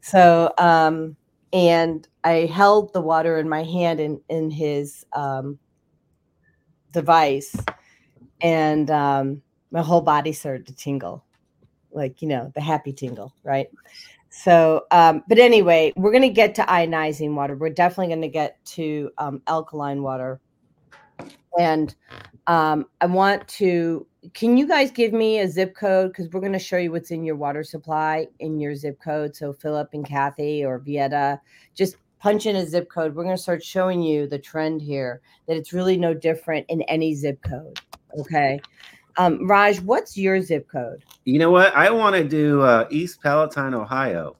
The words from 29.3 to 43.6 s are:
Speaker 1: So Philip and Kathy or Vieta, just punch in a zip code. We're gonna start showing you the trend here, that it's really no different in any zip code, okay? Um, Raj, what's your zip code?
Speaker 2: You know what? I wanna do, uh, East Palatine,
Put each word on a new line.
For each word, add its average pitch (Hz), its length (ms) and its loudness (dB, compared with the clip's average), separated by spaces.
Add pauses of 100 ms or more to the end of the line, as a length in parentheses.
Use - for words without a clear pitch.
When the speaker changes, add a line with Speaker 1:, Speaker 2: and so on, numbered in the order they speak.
Speaker 1:
So 143 180 -10
Philip 151 400 -8
and 147 120 -10
Kathy 143 600 -4
or 127 140 -6
Vieta, 139 600 -4 (340)
just 190 220 -4 (240)
punch 208 260 -2
in 208 120 -2
a 180 80 -4
zip 175 240 -6
code. 160 260 -6
We're 170 80 -10
gonna 185 140 -4
start 175 260 -6
showing 185 380 -4
you 151 260 -2
the 143 120 -8
trend 156 420 -6
here, 135 400 -8 (260)
that 165 80 -4
it's 151 160 -10
really 185 240 0
no 170 180 -2
different 160 560 -4
in 165 140 -4
any 160 320 -2
zip 143 260 -6
code, 147 380 -12 (400)
okay? 143 400 -2 (580)
Um, 180 300 0
Raj, 202 340 4
what's 202 360 -4
your 190 240 0
zip 165 260 -4
code? 123 380 -10 (180)
Speaker 2:
You 131 160 2
know 165 120 4
what? 180 220 6
I 160 160 6
wanna 208 340 2
do, 147 400 2
uh, 117 260 6
East 170 320 -6
Palatine, 147 520 -2